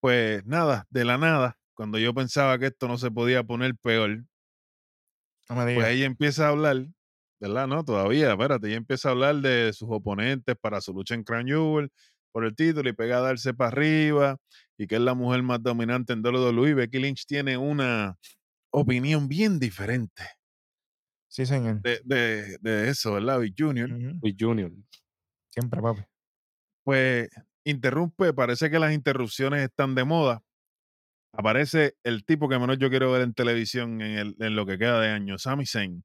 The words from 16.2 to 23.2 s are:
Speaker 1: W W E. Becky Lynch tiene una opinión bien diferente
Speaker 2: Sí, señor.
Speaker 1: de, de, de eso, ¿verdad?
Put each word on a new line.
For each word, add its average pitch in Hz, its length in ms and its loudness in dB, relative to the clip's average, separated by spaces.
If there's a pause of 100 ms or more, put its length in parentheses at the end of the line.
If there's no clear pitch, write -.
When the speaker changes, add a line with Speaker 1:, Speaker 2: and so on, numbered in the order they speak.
Speaker 1:
W 123 240 2
W 123 260 4
E. - 40 4
Becky 123 240 0
Lynch 135 260 -4
tiene 139 320 -2
una 123 580 -2 (560)
opinión 139 560 2
bien 180 320 2
diferente 113 640 -4 (1040)
Speaker 2:
Sí, - 180 -6
señor. 120 360 0
Speaker 1:
de, 120 240 -2
de, 113 560 0
de 110 280 0
eso, 117 260 -2
¿verdad? 123 240 0